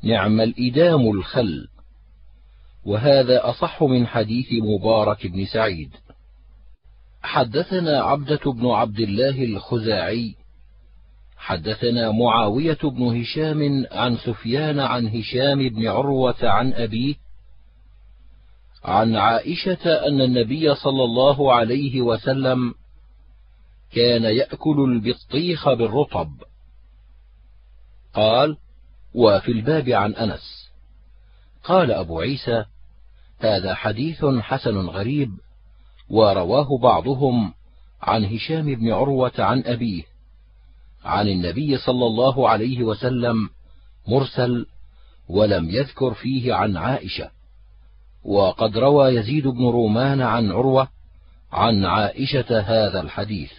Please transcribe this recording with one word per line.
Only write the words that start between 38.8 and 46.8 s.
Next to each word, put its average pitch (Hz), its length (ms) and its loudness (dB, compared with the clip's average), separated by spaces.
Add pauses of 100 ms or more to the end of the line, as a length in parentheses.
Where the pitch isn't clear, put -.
عروة 127 480 0
عن 117 260 0
أبيه 117 380 -4 (1000)
عن 104 220 -2
النبي 98 500 -2
صلى 123 280 0
الله 117 440 2
عليه 120 340 0
وسلم 117 680 -2 (580)
مرسل، 123 580 0 (640)
ولم 92 400 2
يذكر 127 440 -4
فيه 123 400 -4
عن 95 240 0
عائشة. 92 540 -6 (920)